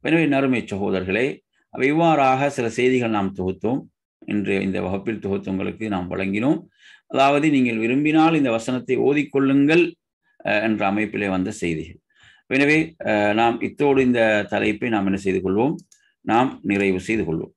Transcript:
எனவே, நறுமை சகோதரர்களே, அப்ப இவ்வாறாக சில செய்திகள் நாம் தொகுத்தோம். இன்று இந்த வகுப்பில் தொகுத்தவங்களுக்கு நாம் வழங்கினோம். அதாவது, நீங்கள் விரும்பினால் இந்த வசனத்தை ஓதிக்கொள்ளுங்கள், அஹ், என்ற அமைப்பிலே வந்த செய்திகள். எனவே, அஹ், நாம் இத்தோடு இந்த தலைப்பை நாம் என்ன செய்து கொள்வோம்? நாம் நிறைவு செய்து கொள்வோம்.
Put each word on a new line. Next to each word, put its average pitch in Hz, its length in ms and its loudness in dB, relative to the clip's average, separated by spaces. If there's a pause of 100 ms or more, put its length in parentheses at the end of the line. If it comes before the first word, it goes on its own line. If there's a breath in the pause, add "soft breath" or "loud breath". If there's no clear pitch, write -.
எனவே, 160 240 2
நறுமை 135 380 0
சகோதரர்களே, 98 720 -2 (320)
அப்ப - 160 -4
இவ்வாறாக 143 640 2
சில 123 200 -2
செய்திகள் 123 400 2
நாம் 98 260 -2
தொகுத்தோம். 95 460 -4 (440)
இன்று 98 360 -2
இந்த 95 200 -2
வகுப்பில் 98 380 -6
தொகுத்தவங்களுக்கு 98 680 -6
நாம் 92 240 -4
வழங்கினோம். 98 520 -2 (440 soft breath)
அதாவது, 143 420 2
நீங்கள் 123 280 2
விரும்பினால் 151 580 2
இந்த 139 160 2
வசனத்தை 127 460 -2
ஓதிக்கொள்ளுங்கள், 139 960 2 (500)
அஹ், 104 180 0
என்ற 104 300 0
அமைப்பிலே 104 380 -2
வந்த 92 220 -2
செய்திகள். 85 480 -6 (460 soft breath)
எனவே, 151 580 2
அஹ், 104 300 2
நாம் 117 280 2
இத்தோடு 135 420 2
இந்த 110 460 2
தலைப்பை 107 400 -2
நாம் 104 160 0
என்ன 95 120 0
செய்து 92 240 -2
கொள்வோம்? 107 340 0 (460 soft breath)
நாம் 127 400 0
நிறைவு 98 380 0
செய்து 110 240 -4
கொள்வோம். 80 340 -6